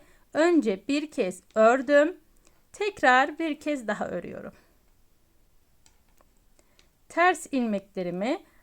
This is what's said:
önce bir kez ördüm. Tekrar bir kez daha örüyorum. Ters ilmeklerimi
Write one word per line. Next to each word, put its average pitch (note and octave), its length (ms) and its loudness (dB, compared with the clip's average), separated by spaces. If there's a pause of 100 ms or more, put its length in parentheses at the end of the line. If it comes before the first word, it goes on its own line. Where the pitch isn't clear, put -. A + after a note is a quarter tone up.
(340)
önce C#4+ 540 0
bir D4 240 -4
kez F#3 320 -6 (120)
ördüm. C4+ 640 4 (560)
Tekrar D4+ 680 2
bir D#4 200 -4
kez C#4 280 -6
daha G#3 200 -6
örüyorum. - 460 -12 (2500)
Ters F4 420 0
ilmeklerimi G#3 920 -4 (200)